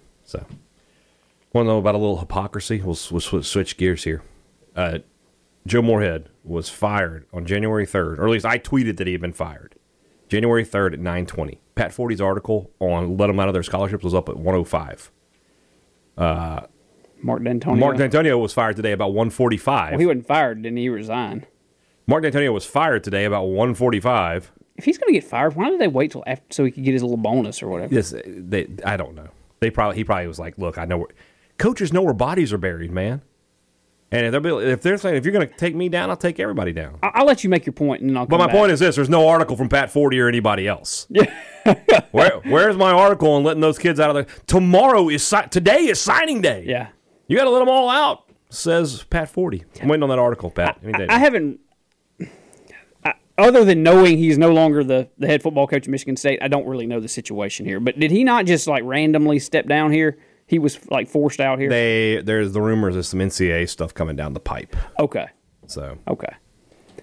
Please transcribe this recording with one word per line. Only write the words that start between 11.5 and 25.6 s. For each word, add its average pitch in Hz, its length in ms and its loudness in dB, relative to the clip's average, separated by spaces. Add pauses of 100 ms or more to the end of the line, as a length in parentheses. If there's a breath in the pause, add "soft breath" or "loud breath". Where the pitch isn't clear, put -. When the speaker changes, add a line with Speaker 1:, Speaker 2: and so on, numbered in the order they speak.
Speaker 1:
Pat 110 180 -4
Forty's 117 260 -6
article 98 600 -4
on 87 380 -2
let 101 120 2
'em 98 100 0
out 98 100 0
of 95 40 -2
their 90 100 -2
scholarships 98 400 -6
was 87 120 -4
up 85 140 -2
at - 60 -8
one 87 200 -2
oh 90 80 0
five. 73 480 -10 (1080)
Uh, 82 440 -4 (600)
Speaker 2:
Mark 120 220 -4
Dantonio. 123 360 -2
Speaker 1:
Mark 139 180 2
Dantonio 139 440 2
was 107 100 -4
fired 110 240 -2
today 107 180 -4
about 98 200 -2
one 110 160 0
forty-five. 113 600 -2
Speaker 2:
Well, 135 80 -4
he 170 60 2
wasn't 131 220 -2
fired, 135 360 0
didn't 117 140 -8
he? 120 60 -4
He 127 60 -2
resigned. 110 560 -6 (640)
Speaker 1:
Mark 156 160 0
Dantonio 143 280 0
was 104 140 -4
fired 143 380 0
today 101 220 -2
about 101 180 -2
one 101 300 0
forty-five. 104 800 0 (240)
Speaker 2:
If - 100 -8
he's 302 120 0
gonna 466 160 0
get 170 100 2
fired, 143 320 -2
why 202 140 -2